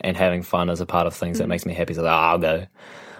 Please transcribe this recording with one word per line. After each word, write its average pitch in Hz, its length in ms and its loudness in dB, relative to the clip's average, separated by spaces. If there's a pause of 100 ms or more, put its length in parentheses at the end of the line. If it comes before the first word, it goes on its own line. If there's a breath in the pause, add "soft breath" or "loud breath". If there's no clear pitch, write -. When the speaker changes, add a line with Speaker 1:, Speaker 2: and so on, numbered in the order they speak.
Speaker 1:
and 90 140 -2
having 90 240 2
fun 87 280 0
is 87 120 -2
a 87 40 -4
part 85 220 2
of 82 60 -4
things 87 240 -4
that - 80 0
Speaker 2:
Mm. 87 40 -2
Speaker 1:
makes 87 160 -2
me 87 80 -4
happy." 85 200 -2
So 82 100 -4
I 82 300 4
was 87 100 2
like, 80 80 2
"Oh, 82 60 0
I'll - 0 -
go, 92 80 -6 (540 loud breath)